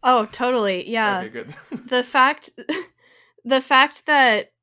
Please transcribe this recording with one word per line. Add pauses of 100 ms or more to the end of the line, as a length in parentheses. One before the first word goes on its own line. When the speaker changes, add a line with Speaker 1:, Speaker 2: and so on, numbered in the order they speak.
Speaker 1:
Oh,
totally.
Yeah.
Speaker 2:
Okay,
good. (160)
<laughs>
Speaker 1:
The
fact, (460)
<laughs>
the
fact
that (100)